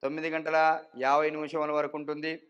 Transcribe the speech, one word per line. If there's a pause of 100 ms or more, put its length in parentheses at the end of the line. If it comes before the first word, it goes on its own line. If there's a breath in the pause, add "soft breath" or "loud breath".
తొమ్మిది
గంటల (120)
యాభై
నిమిషముల
వరకు
ఉంటుంది.